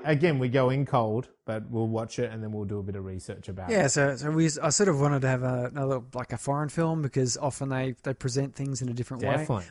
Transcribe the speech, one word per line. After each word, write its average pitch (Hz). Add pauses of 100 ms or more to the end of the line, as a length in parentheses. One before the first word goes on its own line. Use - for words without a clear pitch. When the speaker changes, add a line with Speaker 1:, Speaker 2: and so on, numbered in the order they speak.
Speaker 1:
again, 151
we 127
go 127
in 135
cold, 117 (180)
but 110
we'll 113
watch 110
it 117
and 110
then 107
we'll 107
do 101
a 98
bit 101
of 98
research 95
about 95
Speaker 2:
Yeah, 175
Speaker 1:
it. 135
Speaker 2:
so, 139
so 147
we, 160 (180)
I 156
sort 196
of 139
wanted 143
to 131
have 127
a, 127
another, 135 (120)
like, 123
a 120
foreign 143
film 165
because 131
often 135
they, 131
they 135
present 135
things 139
in 127
a 120
different 120
Speaker 1:
Definitely. 135
Speaker 2:
way. 90